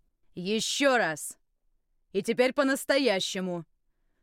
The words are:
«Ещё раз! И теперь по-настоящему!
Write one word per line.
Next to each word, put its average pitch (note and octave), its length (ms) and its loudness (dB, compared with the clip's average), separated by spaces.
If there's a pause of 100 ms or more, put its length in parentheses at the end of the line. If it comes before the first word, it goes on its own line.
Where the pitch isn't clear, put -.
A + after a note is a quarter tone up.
(360)
«Ещё A3 600 0
раз! E3 400 -2 (760)
И G3 100 -2
теперь B3 300 2
по-настоящему! G#3 1120 0 (580)